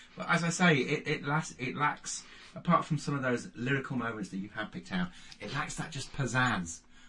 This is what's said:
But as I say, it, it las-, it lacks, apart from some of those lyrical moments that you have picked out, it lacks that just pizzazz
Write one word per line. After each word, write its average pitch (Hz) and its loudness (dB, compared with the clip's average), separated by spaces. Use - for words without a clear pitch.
But - -8
as 165 4
I 170 2
say, 175 6
it, 135 0
it 147 0
las-, 156 0
it 123 -4
lacks, - -2
apart 175 4
from 147 0
some 143 -2
of 131 -2
those 123 0
lyrical 135 0
moments 110 -4
that 95 -6
you 98 -6
have 107 -6
picked 92 -10
out, 87 0
it 104 -8
lacks 147 -4
that - -6
just - -8
pizzazz 117 0